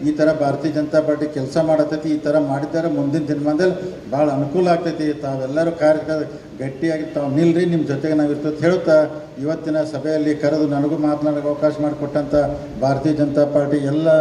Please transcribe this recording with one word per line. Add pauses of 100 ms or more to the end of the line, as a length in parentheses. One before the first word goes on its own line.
ಈ
ಥರ
ಭಾರತೀಯ
ಜನತಾ
ಪಾರ್ಟಿ
ಕೆಲಸ
ಮಾಡತೈತಿ.
ಈ
ಥರ
ಮಾಡಿದ್ದಾರೆ
ಮುಂದಿನ
ದಿನಮಾನದಲ್ಲಿ
ಭಾಳ
ಅನುಕೂಲ
ಆಗ್ತೈತಿ.
ತಾವೆಲ್ಲರೂ
ಕಾರ್ಯಕ್ಕೆ
ಗಟ್ಟಿಯಾಗಿ
ತಾವು
ನಿಲ್ರಿ,
ನಿಮ್ಮ
ಜೊತೆಗೆ
ನಾವು
ಇರ್ತದೆ
ಹೇಳುತ್ತಾ (360)
ಇವತ್ತಿನ
ಸಭೆಯಲ್ಲಿ
ಕರೆದು
ನನಗೂ
ಮಾತನಾಡೋಕೆ
ಅವಕಾಶ
ಮಾಡಿಕೊಟ್ಟಂಥ (460)
ಭಾರತೀಯ
ಜನತಾ
ಪಾರ್ಟಿ
ಎಲ್ಲ (120)